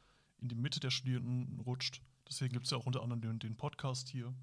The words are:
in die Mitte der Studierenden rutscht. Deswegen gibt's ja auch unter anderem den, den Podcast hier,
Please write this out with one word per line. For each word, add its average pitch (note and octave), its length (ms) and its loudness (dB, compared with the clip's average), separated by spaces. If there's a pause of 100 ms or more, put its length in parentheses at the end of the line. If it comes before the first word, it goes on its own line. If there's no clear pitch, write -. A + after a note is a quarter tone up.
(380)
in B2 100 -2
die A#2 60 0
Mitte A#2+ 260 2
der C3 100 0
Studierenden B2 720 2
rutscht. B2+ 400 -2 (280)
Deswegen B2+ 240 0
gibt's B2+ 180 0
ja C#3 80 2
auch A2+ 80 -2
unter B2+ 160 4
anderem A#2+ 180 0
den, A2+ 200 0
den A2 160 -2
Podcast - 520 -2
hier, B2 240 -2 (100)